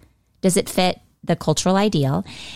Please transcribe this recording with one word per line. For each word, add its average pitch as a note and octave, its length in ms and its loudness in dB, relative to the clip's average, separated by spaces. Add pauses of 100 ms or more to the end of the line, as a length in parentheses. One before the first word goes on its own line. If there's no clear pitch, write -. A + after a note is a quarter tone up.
(400)
Does F#3+ 160 2
it - 120 0
fit F#3 320 0 (220)
the E3+ 140 0
cultural F#3 400 0
ideal? F3 480 2 (320)